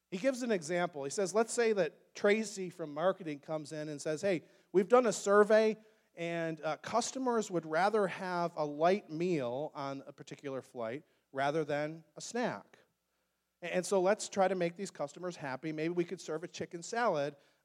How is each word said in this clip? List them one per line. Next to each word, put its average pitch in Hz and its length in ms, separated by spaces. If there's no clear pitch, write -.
He 185 60
gives 247 240
an 247 100
example. 175 540
He 143 60
says, 185 240
"Let's 226 180
say 226 220
that 170 400
Tracy 202 560
from 151 240
marketing 160 460
comes 156 320
in 151 180
and 143 100
says, 214 220
'Hey, 196 220
we've 185 160
done 247 160
a 208 80
survey, 214 640
and, 165 460
uh, 151 140
customers 240 760
would 165 160
rather 190 400
have 175 500
a 156 80
light 156 460
meal 151 640
on 139 320
a 139 60
particular 135 500
flight 123 400
rather 143 320
than 151 400
a 165 60
snack. 175 580
A-, 170 120
and 180 100
so 196 160
let's 185 280
try 190 180
to 190 80
make 175 220
these 196 160
customers 170 420
happy. 147 380
Maybe 156 200
we 175 120
could 175 160
serve 160 240
a - 20
chicken 170 380
salad, 165 500